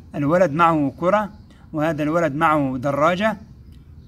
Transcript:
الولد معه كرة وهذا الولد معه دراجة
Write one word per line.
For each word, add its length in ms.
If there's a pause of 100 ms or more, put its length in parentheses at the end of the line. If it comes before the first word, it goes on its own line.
(140)
الولد 380
معه 440
كرة 360 (400)
وهذا 300
الولد 320
معه 420
دراجة 600 (720)